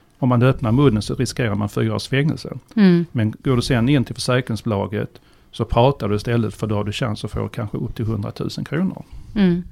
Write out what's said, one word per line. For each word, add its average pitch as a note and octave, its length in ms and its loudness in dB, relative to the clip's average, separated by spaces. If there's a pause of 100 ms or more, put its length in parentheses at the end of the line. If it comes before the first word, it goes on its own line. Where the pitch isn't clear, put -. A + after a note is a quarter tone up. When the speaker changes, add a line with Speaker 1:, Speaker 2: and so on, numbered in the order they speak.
(180)
Speaker 1:
Om C3+ 100 0
man B2 140 4
öppnar B2+ 300 2
munnen B2 300 4
så - 120 -6
riskerar A#2+ 400 -2
man G#2 140 -2
fyra A2+ 280 -2
års - 120 -6
fängelse. C#3+ 440 -2 (240)
Speaker 2:
Mm. F3 360 6
Speaker 1:
Men G#2+ 220 0 (100)
går C3 120 2
du A#2+ 60 2
sen A#2+ 260 2
in C#3 160 4
till A2 100 -8
försäkringsbolaget G#2+ 960 -2 (400)
så - 140 -6
pratar A#2+ 440 2
du G#2 80 2
istället, A2 380 -2
för - 120 -6
då G#2+ 80 -2
har G#2 100 -2
du G2+ 80 -4
chans A2 320 -4
att G#2+ 60 -8
få G#2+ 180 -4
kanske - 300 -8
upp A#2+ 180 -6
till A#2 80 -4
hundratusen A2 600 -6
kronor. F3 380 -4 (340)
Speaker 2:
Mm, F3+ 360 2